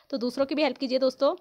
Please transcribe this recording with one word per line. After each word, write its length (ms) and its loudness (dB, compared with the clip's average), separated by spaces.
तो 60 -4
दूसरों 300 -2
की 80 -4
भी 80 0
हेल्प 160 0
कीजिए 200 -2
दोस्तों। 420 2